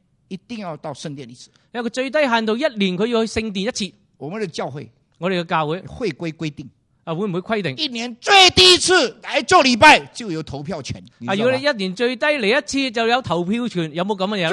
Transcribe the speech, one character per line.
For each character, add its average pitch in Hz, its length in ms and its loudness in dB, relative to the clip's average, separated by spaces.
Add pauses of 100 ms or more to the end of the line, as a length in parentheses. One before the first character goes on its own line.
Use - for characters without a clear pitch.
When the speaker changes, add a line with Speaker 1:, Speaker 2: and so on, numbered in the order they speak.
(280)
Speaker 1:
一 190 80 -10 (120)
定 233 100 -10
要 175 200 -10
到 151 140 -10
聖 147 220 -10
殿 135 160 -14
一 - 40 -20
次。 - 140 -20 (240)
Speaker 2:
有 240 100 -6
個 233 60 -4
最 262 220 -4
低 294 100 0
限 233 240 2
度 220 120 0
一 240 40 -6 (160)
年 185 220 0
佢 214 80 0
要 226 180 0
去 220 160 -4
聖 220 120 -6
殿 190 140 -4
一 247 40 -2
次。 196 200 -6 (280)
Speaker 1:
我 135 100 -10
們 208 120 -8
的 208 60 -4
教 175 240 -8
會。 123 200 -14 (280)
Speaker 2:
我 175 120 -4
哋 180 100 0
嘅 170 40 -6
教 165 220 0
會。 156 200 -4
Speaker 1:
會 - 240 -6
規 160 220 -8
規 156 180 -6
定。 143 180 -14 (360)
Speaker 2:
啊， 170 80 -8
會 180 140 -4
唔 190 60 -4
會 175 80 -4
規 214 220 -4
定？ 143 140 -4
Speaker 1:
一 302 120 -2
年 240 320 -8
最 381 300 6
低 370 240 6
一 330 40 4
次 311 460 2
來 240 180 -2
做 339 220 6
禮 254 120 4
拜 262 220 8 (160)
就 226 160 -10
有 160 100 -6
投 147 220 -12
票 156 180 -8
權。 - 220 -10 (240)
Speaker 2:
啊， 196 80 0
如 202 80 0
果 247 80 4
你 262 100 0
一 285 120 0
年 190 200 -4
最 240 220 0
低 240 120 -4
嚟 269 320 2
一 285 60 0
次 269 280 -2
就 226 160 0
有 240 120 2
投 170 240 -2
票 233 240 -2
權， 160 240 -4
有 170 120 -4
冇 208 120 -2
噉 185 120 -2
嘅 196 180 -2
嘢？ - 60 0